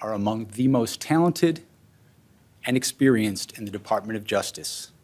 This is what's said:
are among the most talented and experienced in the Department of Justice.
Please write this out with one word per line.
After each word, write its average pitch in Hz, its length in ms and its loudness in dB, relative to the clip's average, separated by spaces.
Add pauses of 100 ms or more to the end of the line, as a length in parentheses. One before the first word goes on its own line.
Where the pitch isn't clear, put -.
are 107 120 -4
among 107 400 -2
the 127 140 2
most 120 340 0
talented 165 600 2 (1040)
and 127 120 2
experienced 113 800 2
in 110 80 -10
the 98 60 -10
Department 104 460 -4
of 104 60 -8
Justice. - 680 -4 (120)